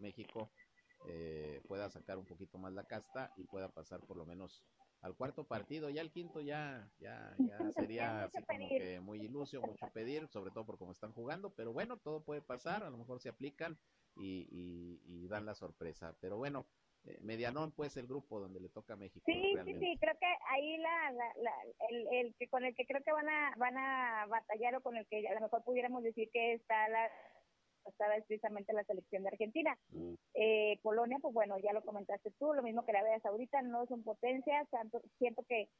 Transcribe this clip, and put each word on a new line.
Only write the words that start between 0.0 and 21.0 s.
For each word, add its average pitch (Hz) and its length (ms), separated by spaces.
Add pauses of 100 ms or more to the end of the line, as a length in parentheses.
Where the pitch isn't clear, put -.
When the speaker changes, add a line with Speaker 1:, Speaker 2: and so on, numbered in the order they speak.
Speaker 1:
México, 110 500 (560)
eh, 78 640
pueda 98 220
sacar 95 280
un 92 60
poquito 92 340
más 95 140
la 98 120
casta 120 520
y - 80
pueda 95 240
pasar 87 320
por 87 160
lo 82 80
menos 87 400 (380)
al 92 120
cuarto 139 320
partido, 143 440
ya 147 100
el 160 100
quinto 170 300
ya, 143 580
ya, 107 400
ya 214 200
Speaker 2:
<laughs> 311 300
Speaker 1:
sería 226 260
Speaker 2:
Mucho 208 240
Speaker 1:
así - 80
como 196 220
Speaker 2:
pedir. 262 140
Speaker 1:
que 90 180
muy 104 200
iluso, 135 400
mucho 110 320
pedir, 139 360
sobre 95 220
todo 110 160
por 98 120
cómo 90 140
están 107 200
jugando, 160 420
pero 113 180
bueno, 226 260
todo 156 260
puede 147 180
pasar, 170 400
a 165 80
lo 123 60
mejor 120 240
se - 80
aplican 156 500 (380)
y, 95 340
y, 87 540
y 87 240
dan 104 180
la 104 80
sorpresa, 82 640
pero 98 180
bueno, 139 280 (380)
eh, - 160
medianón 120 520
pues 147 260
el 120 80
grupo 127 340
donde 95 200
le 90 100
toca 110 240
a - 20
México 98 300
Speaker 2:
Sí, 330 80
sí, 392 200
Speaker 1:
realmente. 381 300
Speaker 2:
sí, 349 160
creo 311 180
que 359 80 (220)
ahí 294 300
la, 320 320